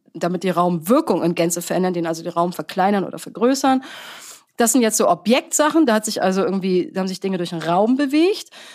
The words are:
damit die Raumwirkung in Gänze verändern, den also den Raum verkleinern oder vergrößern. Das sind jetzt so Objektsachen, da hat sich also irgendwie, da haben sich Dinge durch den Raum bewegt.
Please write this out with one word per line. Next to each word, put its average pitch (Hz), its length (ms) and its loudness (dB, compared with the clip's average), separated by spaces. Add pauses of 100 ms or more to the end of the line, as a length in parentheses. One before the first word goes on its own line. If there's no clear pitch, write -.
(140)
damit 175 300 -4
die 190 60 0
Raumwirkung 175 760 2
in 170 120 0
Gänze 170 260 -2
verändern, 185 320 -2
den 170 140 -4
also 165 140 -6
den 170 120 -10
Raum 175 180 0
verkleinern 190 540 -2
oder - 140 -12
vergrößern. 262 600 0 (760)
Das 226 140 2
sind 254 100 4
jetzt 220 140 2
so - 140 2
Objektsachen, 294 760 2
da 226 100 4
hat 214 100 0
sich 208 160 -4
also 190 200 2
irgendwie, 185 520 0
da 190 80 -4
haben 190 80 -2
sich 190 100 -8
Dinge 190 180 -4
durch 175 120 -4
den 165 120 -6
Raum 196 360 2
bewegt. 302 540 0 (240)